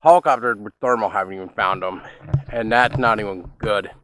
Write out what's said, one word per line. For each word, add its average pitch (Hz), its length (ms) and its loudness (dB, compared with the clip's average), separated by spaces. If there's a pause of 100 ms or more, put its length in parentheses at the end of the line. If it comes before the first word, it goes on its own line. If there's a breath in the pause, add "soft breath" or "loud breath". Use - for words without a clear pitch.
helicopters 127 560 4
with 104 240 -14
thermal 117 280 0
haven't 95 240 -4
even 92 160 -10
found 95 340 -2
him, 92 180 -6 (480 loud breath)
and 113 220 -4
that's 120 260 4
not 117 220 2
even 95 380 -8
good. 104 320 -4 (140)